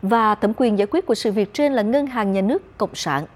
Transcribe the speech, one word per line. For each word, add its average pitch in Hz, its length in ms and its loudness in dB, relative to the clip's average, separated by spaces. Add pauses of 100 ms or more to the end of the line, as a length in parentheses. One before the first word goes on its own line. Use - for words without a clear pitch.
Và 214 320 2
thẩm 208 220 0
quyền 220 220 2
giải 202 120 2
quyết 349 160 0
của 233 80 2
sự 208 180 -2
việc 202 220 -2
trên 294 180 2
là 240 100 0
Ngân 269 240 0
hàng 226 260 -2
Nhà 196 80 0
nước 247 380 -2
Cộng - 160 -4
sản. 143 300 -4 (120)